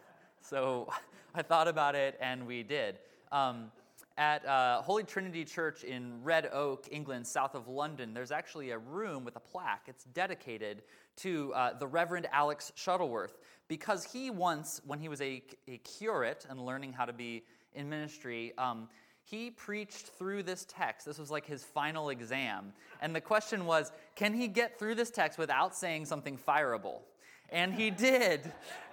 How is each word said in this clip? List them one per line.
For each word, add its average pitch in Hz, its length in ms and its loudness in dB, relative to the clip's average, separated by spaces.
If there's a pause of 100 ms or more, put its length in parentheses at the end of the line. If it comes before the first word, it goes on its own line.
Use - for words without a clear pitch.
(420)
So 131 500 0 (420)
I 170 80 -2
thought 165 280 6
about 147 260 4
it, 139 240 2
and 127 260 -2
we 120 180 -6
did. 107 360 -2 (320)
Um, 120 400 2 (460)
at, 151 280 4
uh, 127 360 4
Holy 208 220 2
Trinity 180 400 -4
Church 156 400 -4
in 123 400 -8
Red 160 300 4
Oak, 139 380 -2
England, 139 360 -6
south 135 280 0
of 120 120 -8
London, 131 460 -4
there's 123 180 -6
actually 151 380 -6
a 117 80 -4
room 143 480 -6
with 120 100 -10
a 117 40 -12
plaque. - 480 -6
It's - 180 -18
dedicated 123 760 -4 (340)
to, 151 360 -2
uh, 123 240 4
the 139 100 -4
Reverend 170 440 0
Alex 147 440 2
Shuttleworth, 139 640 0 (280)
because 175 380 -2
he 262 240 -6
once, 170 560 0
when 143 140 -4
he 160 100 -6
was 143 120 -4
a, 131 220 -4 (240)
a 123 120 -10
curate 165 720 0
and 131 160 -8
learning 135 280 -4
how 123 120 0
to 120 80 -4
be 117 300 -8 (300)
in 143 160 -6
ministry, 131 680 -6
um, 117 320 -2 (340)
he 226 260 -8
preached 208 580 -8
through 196 360 -4
this 180 260 -6
text. 139 360 -4
This 147 120 -8
was, 147 140 -8
like, 151 140 -2
his 143 180 -8
final 151 460 0
exam. 117 640 -4 (280)
And 160 140 0
the 156 60 0
question 214 440 2
was, 156 260 4 (240)
can 208 180 4
he 240 140 0
get 226 300 2
through 220 180 0
this 226 140 2
text 156 300 2
without 156 360 4
saying 160 300 -2
something 143 320 -4
fireable? 127 600 2 (500)
And 180 240 2
he 214 180 4
did. 190 600 6 (420)